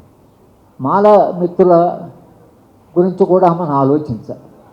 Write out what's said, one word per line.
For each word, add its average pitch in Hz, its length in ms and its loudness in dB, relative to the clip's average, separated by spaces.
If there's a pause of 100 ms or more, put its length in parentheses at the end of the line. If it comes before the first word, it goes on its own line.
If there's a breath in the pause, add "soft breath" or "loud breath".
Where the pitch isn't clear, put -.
(800)
మాల 185 580 2
మిత్రుల 180 320 0 (1300)
గురించి 185 280 0
కూడా 180 280 2
మనం 170 160 -6
ఆలోచించాలి. 139 760 -4 (280)